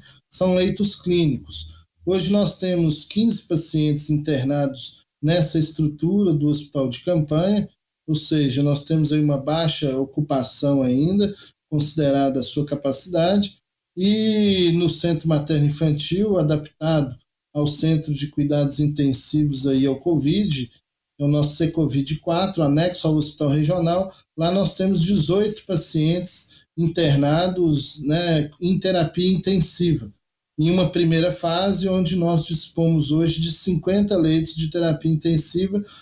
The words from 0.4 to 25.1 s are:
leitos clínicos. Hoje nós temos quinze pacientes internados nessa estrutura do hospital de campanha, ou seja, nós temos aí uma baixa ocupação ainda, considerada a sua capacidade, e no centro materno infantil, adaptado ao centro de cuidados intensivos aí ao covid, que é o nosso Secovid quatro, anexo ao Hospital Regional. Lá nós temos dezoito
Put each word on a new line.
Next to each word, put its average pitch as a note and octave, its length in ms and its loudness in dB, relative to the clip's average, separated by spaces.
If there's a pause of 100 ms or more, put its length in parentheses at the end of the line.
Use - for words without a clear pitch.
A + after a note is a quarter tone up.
leitos F#3 400 0
clínicos. E3+ 760 -2 (360)
Hoje F3+ 260 0
nós G3+ 280 2
temos E3+ 480 0
quinze G#3+ 380 0
pacientes D3+ 640 -2
internados C#3+ 880 -2 (220)
nessa D#3+ 360 0
estrutura D#3+ 760 0
do D3 140 0
hospital D3 420 -2
de - 100 -10
campanha, F3 680 0 (400)
ou D#3 80 0
seja, C#3+ 480 0
nós C#3+ 220 0
temos D#3 260 0
aí D3+ 120 2
uma C#3+ 160 2
baixa D3+ 600 -2
ocupação C#3 840 -2
ainda, F3+ 520 2 (360)
considerada C#3 680 0
a A#2+ 40 -4
sua D3 220 -4
capacidade, F3 880 -2 (400)
e G3+ 800 2
no E3+ 160 2
centro E3 360 -2
materno D3+ 380 2
infantil, E3 720 0
adaptado D3+ 800 0 (380)
ao D3 120 0
centro D3+ 480 0
de C#3+ 120 -4
cuidados C#3+ 540 0
intensivos C#3+ 840 0
aí C3+ 200 2
ao C3+ 120 0
covid, D#3 720 0 (460)
que C#3+ 80 -4
é - 20 0
o D3 40 4
nosso D3 260 0
Secovid D3+ 640 0
quatro, F3 420 -2
anexo D#3+ 440 0
ao D#3 80 2
Hospital D3+ 340 -2
Regional. E3+ 640 0 (240)
Lá E3 140 0
nós F#3+ 240 0
temos F#3 260 0
dezoito G3 680 0